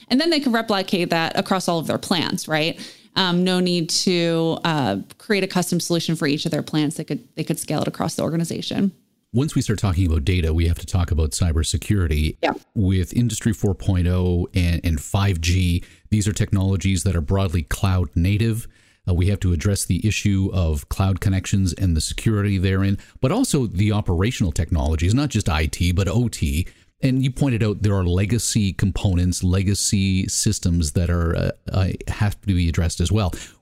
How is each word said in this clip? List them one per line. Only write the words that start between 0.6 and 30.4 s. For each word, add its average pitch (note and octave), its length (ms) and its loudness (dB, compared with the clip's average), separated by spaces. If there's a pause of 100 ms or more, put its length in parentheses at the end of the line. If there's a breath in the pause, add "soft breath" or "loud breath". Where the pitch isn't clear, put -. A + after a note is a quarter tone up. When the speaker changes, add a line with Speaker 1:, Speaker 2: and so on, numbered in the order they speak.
Speaker 1:
that E3 280 0
across F#3+ 300 -2
all E3+ 100 0
of D3 80 -4
their A2 100 0
plants, E3 520 -2
right? D#3 280 -2 (380 loud breath)
Um, F3+ 300 2
no F#3 140 2
need F3 300 0
to, E3 760 0
uh, C3+ 320 0 (200)
create G3 280 -2
a - 20 -2
custom F3+ 320 -2
solution E3 360 -2
for D#3 120 -2
each C#3+ 180 -2
of D#3 60 -4
their D3 120 -2
plants. D3 340 -2
They D#3+ 80 -8
could, - 200 -8 (100)
they - 100 -6
could - 140 -2
scale - 220 -4
it - 60 -2
across - 280 -4
the - 80 -2
organization. E3 680 -2 (400)
Speaker 2:
Once C#3 220 0
we C#3 80 2
start A2 160 0
talking F#2 300 2
about D#2 180 2
data, E2+ 300 2
we E2 120 2
have E2 120 0
to - 80 -12
talk F2 240 0
about D#2 200 0
cybersecurity. D#2 1080 0
Speaker 1:
Yeah. E3 120 0 (200)
Speaker 2:
With F#2+ 400 2
Industry A#2 400 0
four G2+ 220 0
point F2+ 320 0
oh F2+ 480 2
and, F2 280 2
and D#2+ 160 0
five G2 400 0
G, F2 440 2 (260 loud breath)
these G#2+ 180 2
are G#2 60 2
technologies G2 680 0
that F2+ 120 0
are E2+ 60 0
broadly F#2 400 0
cloud F#2 540 0
native. G#2+ 520 0 (400 soft breath)
Uh, F#2 60 2
we F2 140 2
have G2+ 140 0
to F2+ 120 2
address F#2+ 320 0
the F#2 220 0
issue G2 440 0
of D#2+ 380 0
cloud F#2+ 300 0
connections F#2+ 540 0
and F2+ 220 0
the D#2 60 2
security G#2 560 0
therein, F#2+ 400 2 (240 loud breath)
but C3 100 2
also F3 360 0
the G#2 240 2
operational G2+ 600 0
technologies, D#2+ 600 0
not C#3+ 160 2
just - 180 -2
I D#2 200 0
T, F2 240 0
but F2+ 160 0
O A#2+ 200 2
T. D2 400 -2 (340 loud breath)
And C3 220 2
you C3 60 0
pointed B2 320 0
out G#2 220 0
there G2+ 100 2
are F#2+ 120 2
legacy G2 680 0
components, F2+ 720 0
legacy F#2+ 840 0
systems E2+ 680 0